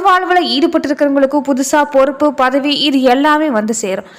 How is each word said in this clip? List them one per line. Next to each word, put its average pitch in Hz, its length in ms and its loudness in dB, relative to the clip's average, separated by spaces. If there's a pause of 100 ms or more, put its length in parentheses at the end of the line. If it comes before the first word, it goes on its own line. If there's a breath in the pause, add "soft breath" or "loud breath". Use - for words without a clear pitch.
வாழ்வுல 359 360 2 (140)
ஈடுபட்டு 320 340 0
இருக்கிறவங்களுக்கு 277 580 0
புதுசா 277 320 0 (160)
பொறுப்பு, 277 320 2 (140)
பதவி 269 320 0 (140)
இது 277 120 0 (140)
எல்லாமே 302 340 2 (100)
வந்து 214 240 -2
சேரும். 190 380 -8